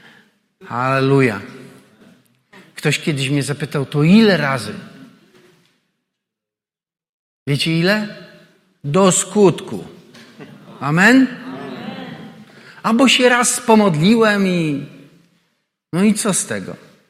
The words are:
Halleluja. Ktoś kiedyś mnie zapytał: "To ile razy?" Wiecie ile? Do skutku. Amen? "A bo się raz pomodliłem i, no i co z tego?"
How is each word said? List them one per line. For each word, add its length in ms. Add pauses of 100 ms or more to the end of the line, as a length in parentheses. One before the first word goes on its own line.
(640)
Halleluja. 760 (1300)
Ktoś 240
kiedyś 300
mnie 140
zapytał: 420
"To 180
ile 340
razy?" 360 (2750)
Wiecie 320
ile? 360 (680)
Do 280
skutku. 760 (920)
Amen? 480 (1600)
"A 100
bo 140
się 220
raz 320
pomodliłem 840
i, 380 (1080)
no 100
i 100
co 200
z 120
tego?" 420 (220)